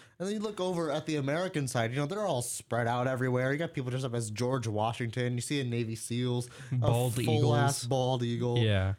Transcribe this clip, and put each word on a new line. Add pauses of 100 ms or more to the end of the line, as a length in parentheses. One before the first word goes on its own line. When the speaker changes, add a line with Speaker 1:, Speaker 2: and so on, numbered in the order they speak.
(180)
Speaker 1:
And
then
you
look
over
at
the
American
side,
you
know,
they're
all
spread
out
everywhere.
You
got
people
dressed
up
as
George
Washington.
You
see
a
Navy
seals, (220)
Speaker 2:
Bald
Speaker 1:
a
full-ass
Speaker 2:
eagles.
Speaker 1:
bald
eagle.
Speaker 2:
Yeah.